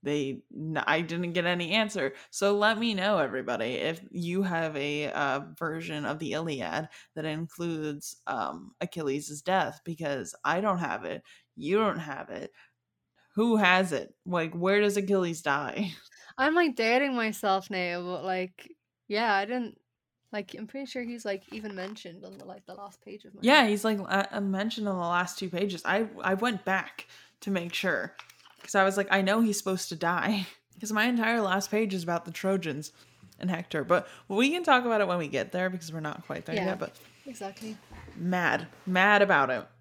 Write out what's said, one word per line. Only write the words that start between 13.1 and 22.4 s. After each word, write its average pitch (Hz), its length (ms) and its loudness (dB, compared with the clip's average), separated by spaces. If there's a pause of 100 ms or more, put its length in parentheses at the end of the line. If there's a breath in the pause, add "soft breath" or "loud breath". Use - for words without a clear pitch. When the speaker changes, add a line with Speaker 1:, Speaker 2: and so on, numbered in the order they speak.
Speaker 1:
Who 220 220 4
has 185 360 6
it? - 220 -4 (100)
Like, 170 300 0
where 190 260 4
does 202 160 4
Achilles 185 460 2
die? 160 540 0
<laughs> - 60 -20 (340 loud breath)
Speaker 2:
I'm, 294 180 2
like, 330 200 4
doubting 254 400 2
myself 208 540 0
now, 180 340 -2
but, 175 200 -6
like, 185 520 -4 (320)
yeah, 214 260 2
I 196 120 2
didn't, 240 340 -6 (520)
like, 202 240 -8
I'm 214 120 -12
pretty 269 180 -8
sure 254 180 -8
he's, 233 220 -8
like, 196 240 -4
even 214 260 -10
mentioned 190 500 -10
on 190 120 -16
the, - 80 -16